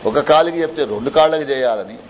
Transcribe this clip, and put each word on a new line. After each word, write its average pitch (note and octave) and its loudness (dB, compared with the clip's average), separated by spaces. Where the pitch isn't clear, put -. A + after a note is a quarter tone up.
ఒక A2 0
కాలుకి D#3+ 2
చెప్తే D#3 -4
రెండు A#2 -6
కాళ్ళకి D#3 2
చేయాలని, A2+ -4